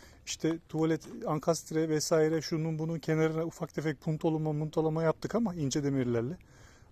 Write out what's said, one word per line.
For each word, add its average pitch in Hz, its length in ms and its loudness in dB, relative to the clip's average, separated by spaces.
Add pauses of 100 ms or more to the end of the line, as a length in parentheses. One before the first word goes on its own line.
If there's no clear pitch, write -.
(260)
işte 165 340 -2 (100)
tuvalet, 160 380 0 (200)
ankastre 160 600 0
vesaire 156 520 2
şunun 160 380 -2
bunun 160 200 -4
kenarına 160 460 0
ufak 160 280 -8
tefek 151 280 -2
puntolama, 156 520 0
muntalama 156 500 0
yaptık - 320 0
ama 214 200 0
ince 147 280 0
demirlerle. 131 540 0 (540)